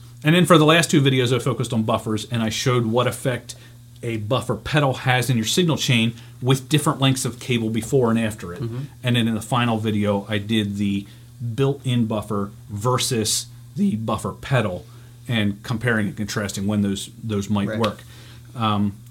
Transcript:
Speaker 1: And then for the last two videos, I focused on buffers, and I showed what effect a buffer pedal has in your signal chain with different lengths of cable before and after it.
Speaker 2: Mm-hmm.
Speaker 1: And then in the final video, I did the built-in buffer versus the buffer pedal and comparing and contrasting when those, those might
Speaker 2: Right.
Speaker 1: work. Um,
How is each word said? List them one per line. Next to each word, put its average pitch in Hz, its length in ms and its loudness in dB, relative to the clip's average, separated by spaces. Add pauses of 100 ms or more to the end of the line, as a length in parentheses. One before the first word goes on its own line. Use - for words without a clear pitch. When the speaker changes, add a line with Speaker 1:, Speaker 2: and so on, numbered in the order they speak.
(240)
Speaker 1:
And 156 100 4
then 180 120 6
for 175 120 8
the 151 60 6
last 160 260 4
two 160 100 6
videos, 131 340 4
I 120 40 2
focused 120 340 -2
on 113 100 0
buffers, 110 480 -2
and 117 120 -2
I 110 80 0
showed 123 360 0
what 120 200 2
effect 123 480 -4 (480)
a 117 160 -4
buffer 110 380 -2
pedal 143 380 0
has 127 340 0
in 127 80 2
your 110 100 0
signal 165 300 2
chain 117 380 2 (260)
with 131 280 2
different 147 320 0
lengths 135 240 2
of 120 140 -6
cable 113 320 -2
before 117 400 2
and 113 80 4
after 107 360 -4
it. 87 80 -10
Speaker 2:
Mm-hmm. 117 160 -6 (240)
Speaker 1:
And 123 140 2
then 113 120 2
in 113 60 0
the 104 80 -4
final 120 360 0
video, 104 500 0
I 107 100 0
did 101 380 0
the 101 300 -2 (480)
built-in 135 520 0
buffer 104 440 -4 (200)
versus 117 760 0 (300)
the 196 200 0
buffer 113 360 -4
pedal 107 540 -2 (420)
and 104 340 0
comparing 110 460 0
and 85 80 -10
contrasting 101 500 -4
when 104 160 2
those, 98 280 -2 (120)
those 104 280 -2
might 101 180 0
Speaker 2:
Right. 110 100 -4
Speaker 1:
work. 104 240 -2 (520)
Um, 104 400 0 (160)